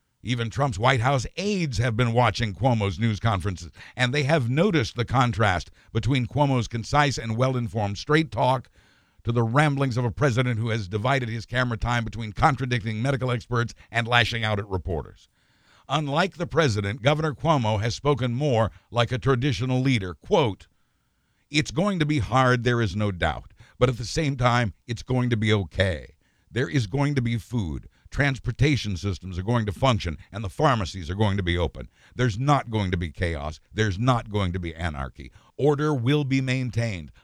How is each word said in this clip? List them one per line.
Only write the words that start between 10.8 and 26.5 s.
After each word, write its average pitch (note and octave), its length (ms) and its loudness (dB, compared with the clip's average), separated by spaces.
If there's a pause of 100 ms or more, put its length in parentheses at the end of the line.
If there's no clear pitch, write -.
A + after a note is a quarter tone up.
divided A#2+ 400 0
his A2+ 200 -8
camera B2 300 0
time A#2+ 260 0
between A2 300 -8
contradicting B2 680 0
medical B2+ 300 0
experts A#2+ 420 -2 (160)
and A2+ 180 -2
lashing A#2+ 360 2
out G#2+ 160 0
at G2+ 100 -6
reporters. D#2+ 580 -6 (640)
Unlike D3+ 480 0
the C3 100 -4
president, G#2+ 540 0
Governor D3 320 2
Cuomo A#2 480 2
has A2+ 140 -2
spoken B2+ 380 0
more A#2+ 380 2 (200)
like A#2 200 0
a B2+ 60 -4
traditional B2+ 640 0
leader. A#2+ 320 0
Quote, - 540 0 (800)
"It's D3 220 0
going F#3 280 0
to D3+ 60 2
be D3+ 140 0
hard, B2 440 2
there A#2+ 160 2
is G2+ 160 0
no G#2 160 0
doubt, E2 420 -4 (240)
but B2 120 2
at A#2+ 80 -4
the A#2 80 -8
same C#3+ 320 -2
time, A#2+ 360 2 (140)
it's A#2 160 -8
going B2 280 0
to A#2 40 2
be G#2+ 160 2
okay. F#2 640 0 (360)
There C#3 200 -2